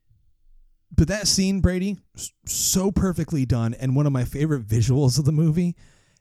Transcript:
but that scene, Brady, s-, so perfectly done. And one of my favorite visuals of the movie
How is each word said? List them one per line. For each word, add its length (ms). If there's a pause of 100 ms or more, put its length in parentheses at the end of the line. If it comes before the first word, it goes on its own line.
(960)
but 120
that 200
scene, 340
Brady, 360 (180)
s-, 160 (140)
so 460
perfectly 540
done. 280
And 220
one 100
of 80
my 120
favorite 420
visuals 500
of 80
the 60
movie 440 (460)